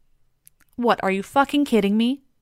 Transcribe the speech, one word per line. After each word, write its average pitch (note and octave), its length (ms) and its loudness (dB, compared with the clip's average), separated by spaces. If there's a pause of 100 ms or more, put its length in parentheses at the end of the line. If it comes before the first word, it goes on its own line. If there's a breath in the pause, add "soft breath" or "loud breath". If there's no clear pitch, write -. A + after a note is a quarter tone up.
(760)
"What, A#3 280 -2
are F#3+ 80 -2
you G3 100 -4
fucking C#4 440 0
kidding G#3 320 0
me?" B3 260 -2 (180)